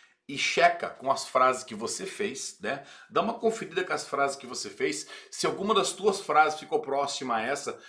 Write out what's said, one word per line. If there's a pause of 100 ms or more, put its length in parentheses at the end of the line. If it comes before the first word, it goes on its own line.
(280)
e
checa
com
as
frases
que
você
fez,
né? (240)
Dá
uma
conferida
com
as
frases
que
você
fez. (240)
Se
alguma
das
tuas
frases
ficou
próxima
a
essa,